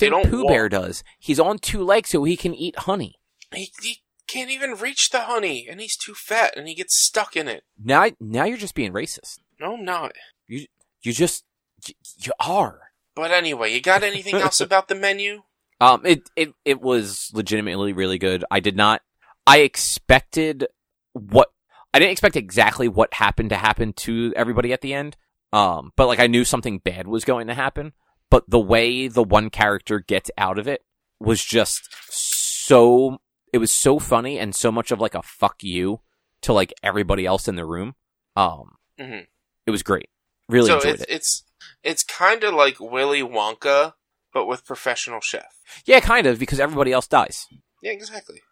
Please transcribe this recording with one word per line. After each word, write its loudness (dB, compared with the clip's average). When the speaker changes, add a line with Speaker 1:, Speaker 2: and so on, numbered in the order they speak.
Speaker 1:
they 2
Speaker 2:
think 0
Speaker 1:
don't 2
Speaker 2:
Pooh -2
Speaker 1:
walk. 2
Speaker 2:
Bear 2
does? -6
He's 0
on 0
two -6
legs 2
so 0
he 0
can -6
eat -10
honey. -6
Speaker 1:
He, -12
he -10
can't -8
even -6
reach -4
the 0
honey, -4
and -18
he's -8
too -14
fat, -2
and -14
he -12
gets -4
stuck -2
in -4
it. -10
Speaker 2:
Now, 4
now -4
you're -4
just -12
being -6
racist. -10
Speaker 1:
No, -10
I'm -16
not. -6
Speaker 2:
You, -14
you -6
just, -2
you, -20
you -10
are. -2
Speaker 1:
But -6
anyway, 0
you -2
got 2
anything -4
Speaker 2:
<laughs> 0
Speaker 1:
else 0
about 0
the -4
menu? -4
Speaker 2:
Um, 6
it, 2
it, -2
it 0
was -2
legitimately -4
really -2
good. -2
I 0
did -2
not, 4
I 10
expected 0
what, 4
I 6
didn't 6
expect 0
exactly 2
what 0
happened 0
to 0
happen -2
to -4
everybody -2
at -4
the -8
end. -8
Um, 2
but, 6
like, 2
I 6
knew 2
something -4
bad -8
was -4
going -2
to -8
happen. -6
But 6
the 4
way 2
the 2
one 2
character 0
gets -4
out -2
of -6
it -6
was 0
just 0
so, 4
it 2
was 0
so 2
funny -2
and -6
so 0
much -4
of, -2
like, -2
a -8
fuck -4
you -4
to, 0
like, 2
everybody 0
else -2
in -4
the -8
room. -8
Um, -2
Speaker 1:
Mm-hmm. -14
Speaker 2:
it -2
was -4
great. -2
Really 6
Speaker 1:
So 6
Speaker 2:
enjoyed 0
Speaker 1:
it's, -10
Speaker 2:
it. -8
Speaker 1:
it's, -4
it's -2
kinda 0
like 2
Willy -2
Wonka, 0
but -2
with -6
professional -6
chef. -8
Speaker 2:
Yeah, 8
kind 2
of, 2
because -4
everybody 0
else 0
dies. 0
Speaker 1:
Yeah, -10
exactly. -18